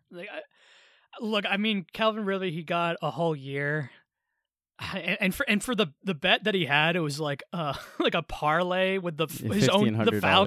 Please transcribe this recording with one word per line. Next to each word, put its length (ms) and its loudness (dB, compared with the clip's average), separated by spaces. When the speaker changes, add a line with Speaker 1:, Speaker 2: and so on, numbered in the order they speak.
Speaker 1:
Like, 200 -14
I, 100 -12
look, 240 0
I 80 0
mean, 380 0
Calvin 320 0
Ridley, 240 -2
he 120 -6
got 380 0
a 100 -2
whole 240 0
year. 640 -2
<sighs> 40 -20
And, 280 -2
and 140 2
for, 140 -4
and 140 2
for 140 -2
the, 100 2
the 120 -2
bet 300 2
that 120 0
he 80 2
had, 320 4
it 40 0
was 200 -4
like, 320 -4
uh, 220 -4
<laughs> 140 -16
like 160 2
a 60 0
parlay 760 0
with 180 -4
the 100 0
f-, 140 -10
Speaker 2:
Yeah, 140 -2
Speaker 1:
his 140 4
own, 100 6
the 60 6
Speaker 2:
fifteen 100 2
hundred 260 2
dollars. 20 -2